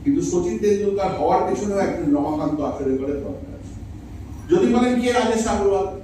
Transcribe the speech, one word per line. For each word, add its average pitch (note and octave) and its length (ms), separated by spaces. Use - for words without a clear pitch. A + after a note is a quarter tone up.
কিন্তু C#3+ 180
সচিন G3 360
তেন্ডুলকার G3+ 600
হওয়ার F#3+ 260
পেছনেও G3+ 340
একজন D3+ 380
রমাকান্ত D3 460
আচরেকরের C3 540
দরকার - 380
আছে। - 220
যদি A#3 180
বলেন A#3+ 280
কে B3 100
রাজেশ A3+ 360
আগরওয়াল G3 380